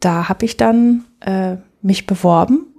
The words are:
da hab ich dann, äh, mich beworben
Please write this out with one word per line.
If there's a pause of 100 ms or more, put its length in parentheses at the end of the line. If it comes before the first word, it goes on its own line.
da
hab
ich
dann, (160)
äh, (260)
mich
beworben (100)